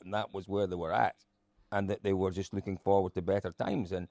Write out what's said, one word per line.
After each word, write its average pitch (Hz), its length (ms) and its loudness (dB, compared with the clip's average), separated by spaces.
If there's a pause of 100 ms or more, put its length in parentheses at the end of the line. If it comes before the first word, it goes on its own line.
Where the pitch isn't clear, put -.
and 92 100 -10
that 104 200 -2
was 95 120 -6
where 98 220 0
they 92 80 -2
were 82 160 -2
at, 113 240 2 (560)
and 101 180 0
that 101 140 -4
they 98 80 4
were 92 180 2
just 92 240 -6
looking 98 240 -2
forward 98 360 4
to 92 80 -2
better 95 280 0
times. 120 400 -2
And, 90 200 -4